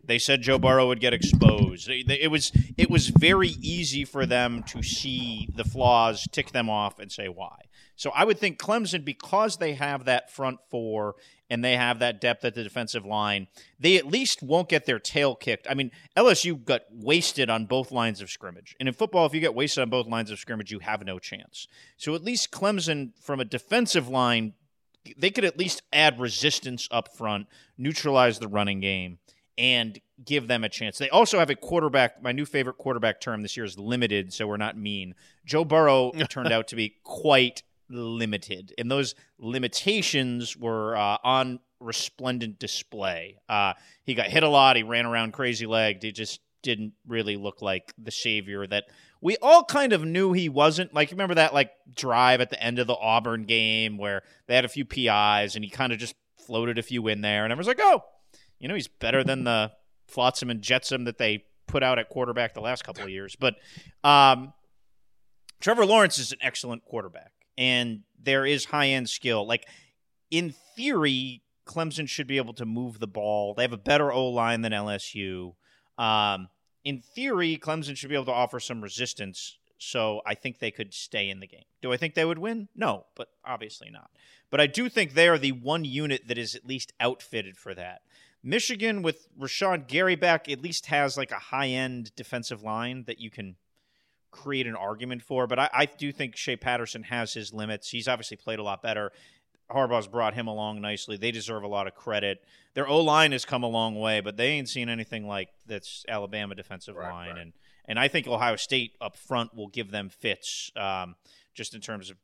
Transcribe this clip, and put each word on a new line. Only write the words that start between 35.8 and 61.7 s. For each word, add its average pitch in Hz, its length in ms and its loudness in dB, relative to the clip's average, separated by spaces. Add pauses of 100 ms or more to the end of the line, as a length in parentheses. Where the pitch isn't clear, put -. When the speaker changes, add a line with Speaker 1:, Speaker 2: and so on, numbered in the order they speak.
Speaker 2:
<laughs> 143 100 0
Speaker 1:
turned 123 220 -2
out 113 160 0
to 113 80 -10
be 107 280 -2
quite 131 580 4 (280)
limited, 110 880 -6
and 120 120 -6
those 135 240 0 (240)
limitations 127 1200 -2
were, 110 400 -2
uh, 104 280 2
on 127 360 2 (180)
resplendent 117 800 -6
display. 95 800 -6 (140)
Uh, 101 240 2 (300)
he 131 100 -4
got 110 140 0
hit 156 140 4
a 156 60 4
lot. 135 280 8
He 113 60 2
ran 117 220 -2
around 113 280 -2
crazy 120 340 -4
legged. 107 360 2
He 110 80 -6
just 107 300 -10 (220)
didn't 107 320 -4 (120)
really 104 300 -2
look 101 240 -8
like 95 380 -4
the 113 140 -14
savior 101 560 -4
that 104 160 -2 (360)
we 196 220 0
all 330 220 10
kind 277 280 2
of 160 120 2
knew 180 280 2
he 180 160 2
wasn't. 151 460 4
Like, 151 160 2
remember 180 240 -2
that, 165 180 6
like, 139 200 2 (220)
drive 127 460 4
at 123 80 2
the - 140 -8
end 120 160 0
of 123 80 2
the 113 100 2
Auburn 113 480 2
game 110 540 0
where 101 240 -2 (240)
they 123 80 2
had 123 100 6
a 120 40 -4
few 135 180 -6
P 123 220 -2
Is 104 460 4
and 107 80 -6
he 101 80 -10
kind 127 220 -4
of 110 60 -4
just 117 160 -10 (240)
floated 117 400 -4
a 113 40 -2
few 113 260 -4
in 104 120 -2
there, 104 240 0
and 113 80 -2
everyone's 170 160 -2
like, 254 120 0
"Oh, 381 220 6 (560)
you 131 100 -10
know, 185 60 -6
he's 160 140 -6
better 127 340 0
than 131 220 -2
the 110 260 2 (380)
flotsam 127 400 0
and 113 140 -6
jetsam 127 420 0
that 120 140 -6
they 107 260 0 (220)
put 139 160 -2